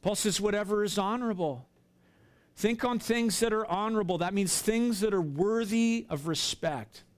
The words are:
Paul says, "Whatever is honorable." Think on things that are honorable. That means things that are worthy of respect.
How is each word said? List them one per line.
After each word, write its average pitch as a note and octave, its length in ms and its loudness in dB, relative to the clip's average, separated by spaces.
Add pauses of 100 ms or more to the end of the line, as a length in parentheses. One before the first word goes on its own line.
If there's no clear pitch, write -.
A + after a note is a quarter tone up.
Paul G3+ 140 0
says, G3 260 0
"Whatever G#3 420 0
is G3+ 140 -2
honorable." G3 720 -2 (880)
Think A3+ 260 0
on B3 160 0
things A#3 400 0
that A3+ 140 2
are G#3+ 140 0
honorable. G3+ 500 2
That F3 160 0
means G3+ 280 0
things A3+ 380 2
that G#3 140 2
are F#3+ 80 4
worthy A3 880 0
of D3+ 180 -6
respect. D3 800 -4 (120)